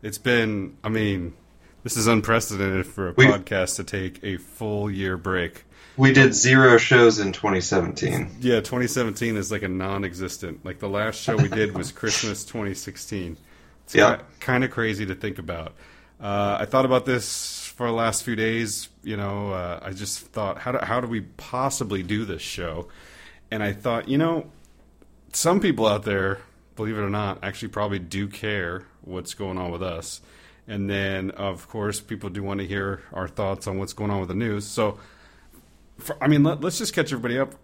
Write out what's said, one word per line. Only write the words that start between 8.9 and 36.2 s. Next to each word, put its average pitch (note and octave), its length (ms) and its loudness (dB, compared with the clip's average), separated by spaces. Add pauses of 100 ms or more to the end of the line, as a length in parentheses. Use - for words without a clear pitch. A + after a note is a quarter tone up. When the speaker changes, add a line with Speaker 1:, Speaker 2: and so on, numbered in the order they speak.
Speaker 1:
is, G2+ 140 -4
like, G2 120 -2
a G2 60 -2
non-existent. F#2 960 -6
Like, F2+ 140 -10
the G2+ 100 -6
last G#2+ 320 -2
show A#2 160 0
we G2+ 120 6
did G#2+ 260 0
was F#2 160 -4
Speaker 2:
<laughs> - 20 -18
Speaker 1:
Christmas G#2+ 520 -2
twenty G2+ 300 -6
sixteen. F2+ 600 -10 (480)
It's - 100 -4
Speaker 2:
Yeah. G#2+ 220 6
Speaker 1:
ki-, - 60 -14 (160)
kinda B2+ 280 0
crazy A2 400 -4
to F#2 80 -6
think G2 240 -8
about. E2 340 -10 (480)
Uh, G2+ 380 0
I G#2+ 60 -2
thought C3 200 2
about B2+ 220 4
this - 680 -4
for A#2+ 120 -4
the A#2 60 0
last A2+ 300 0
few A#2+ 120 -2
days. A2 520 0 (160)
You G#2 140 -6
know, G2+ 340 -4
uh, F2+ 300 -4
I F#2+ 100 -10
just G2 280 -8
thought, - 400 -4
"How B2 120 -4
do, B2+ 120 -2
how A#2 180 0
do B2 60 -4
we A2+ 140 -4
possibly A#2+ 840 -4
do G#2 200 -2
this F2+ 200 -8
show?" E2+ 440 -8 (600)
And A2 140 -4
I G2+ 100 0
thought, A#2 340 -2
you C3+ 120 2
know, E3 260 0 (880)
some F3 260 2
people B2+ 280 2
out G#2+ 160 2
there, G2 360 0 (360)
believe G#2+ 220 -4
it G#2+ 40 -2
or G2+ 80 -2
not, G2+ 340 -2
actually G2+ 260 -8
probably G2+ 300 -2
do F#2 280 -4
care F#2 560 -6 (180)
what's F2+ 320 -10
going F#2+ 240 -6
on F2 140 -4
with E2+ 100 -6
us. E2+ 400 -8 (460)
And G2+ 220 -4
then, G2 420 -2
of G2 360 -6
course, G#2 320 -4
people G#2 300 -10
do G2 140 -8
wanna G2 220 -4
hear G2 360 -4 (120)
our F#2 140 -6
thoughts G2 380 -4
on F#2+ 140 -4
what's G2 140 -6
going G#2+ 180 -4
on G2+ 80 0
with F#2 100 -4
the F#2 60 -4
news. G#2 320 -2
So, G#2+ 320 -2 (960)
for, - 240 -8